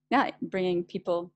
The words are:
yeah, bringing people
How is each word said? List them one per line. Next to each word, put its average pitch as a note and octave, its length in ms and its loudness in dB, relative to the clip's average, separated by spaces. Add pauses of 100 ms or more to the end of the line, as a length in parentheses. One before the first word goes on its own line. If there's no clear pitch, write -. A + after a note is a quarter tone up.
(100)
yeah, B3 200 2 (100)
bringing F3+ 440 0
people F3 520 -4